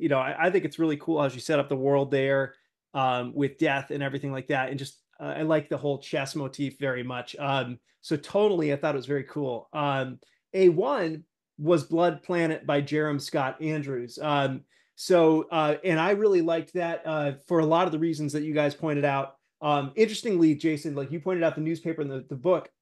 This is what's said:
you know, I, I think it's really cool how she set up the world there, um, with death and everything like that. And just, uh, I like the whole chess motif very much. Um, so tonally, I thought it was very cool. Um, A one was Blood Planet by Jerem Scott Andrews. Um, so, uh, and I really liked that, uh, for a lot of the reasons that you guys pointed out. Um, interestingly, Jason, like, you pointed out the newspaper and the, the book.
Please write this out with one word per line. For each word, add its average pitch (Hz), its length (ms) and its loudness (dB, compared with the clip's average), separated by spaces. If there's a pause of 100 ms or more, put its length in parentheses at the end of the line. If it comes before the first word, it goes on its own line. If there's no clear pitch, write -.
you 156 80 2
know, 139 100 2
I, 143 280 0
I 185 40 2
think 180 140 2
it's 147 140 -6
really 160 200 0
cool 156 220 -2
how 139 80 2
she 123 120 -10
set 151 180 0
up 139 100 0
the 139 80 -2
world 139 340 2
there, 135 440 0 (400)
um, 123 400 0
with 139 240 -2
death 139 320 0
and 143 120 -6
everything 139 300 -6
like 135 160 -8
that. 131 220 0
And 139 80 -6
just, 139 240 -12 (180)
uh, 143 180 -8
I 156 40 -4
like 156 260 0
the 151 100 -4
whole 139 200 -2
chess 139 360 -6
motif 139 440 -6
very 127 240 -2
much. 123 360 -10
Um, 135 400 -2 (240)
so 160 140 -2
tonally, 170 560 2
I 143 40 0
thought 147 180 0
it 139 40 -2
was 120 80 -10
very 139 180 -2
cool. 131 480 -6
Um, 135 460 -2 (360)
A 190 160 8
one 170 540 0 (340)
was 151 260 2
Blood 165 380 0
Planet 165 440 -2
by 143 140 2
Jerem 147 400 0
Scott 135 400 -4
Andrews. 143 600 -6
Um, 139 400 0 (320)
so, 160 560 4
uh, 156 240 2 (100)
and 160 160 2
I 180 120 2
really 202 280 4
liked 165 320 -2
that, 170 340 -4
uh, 147 260 -2 (140)
for 175 120 2
a 156 80 4
lot 165 180 4
of 165 80 0
the 156 60 -2
reasons 151 340 -2
that 151 120 -2
you 156 100 -4
guys 147 200 2
pointed 147 300 0
out. 139 320 0 (240)
Um, 143 340 0
interestingly, 202 600 4
Jason, 151 400 -2
like, 139 180 -6
you 165 80 -6
pointed 180 220 -2
out 160 120 2
the 151 60 -6
newspaper 160 400 -4
and 143 100 -4
the, 131 200 -8
the 143 40 -8
book. 156 360 0 (120)